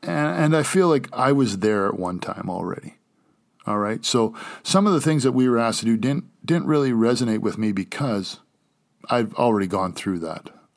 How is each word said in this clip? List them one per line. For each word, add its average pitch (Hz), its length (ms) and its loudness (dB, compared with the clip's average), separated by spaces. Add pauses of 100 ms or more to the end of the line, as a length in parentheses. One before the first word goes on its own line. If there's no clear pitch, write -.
And, 165 420 -2
and 156 100 4
I 156 80 2
feel 185 240 2
like 143 260 2
I 127 180 2
was 123 280 2
there 104 280 2
at - 120 -4
one 90 200 -6
time 90 300 -8
already. 90 460 -8 (680)
All 104 140 -2
right? 107 260 -4
So 113 280 2 (300)
some 196 240 2
of 202 60 4
the 151 80 4
things 156 220 2
that 131 100 2
we 127 160 4
were 120 80 4
asked 117 220 0
to 110 60 -6
do 113 120 2
didn't, 131 280 0 (200)
didn't 165 220 0
really 147 240 2
resonate 117 480 2
with - 180 -4
me 110 140 0
because 98 680 -4 (720)
I've 117 260 0
already 110 320 2
gone 92 260 -2
through 92 260 -4
that. 80 300 -10 (280)